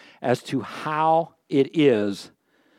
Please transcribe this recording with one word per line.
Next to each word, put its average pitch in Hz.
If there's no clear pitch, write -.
as 123
to 135
how 160
it 139
is 104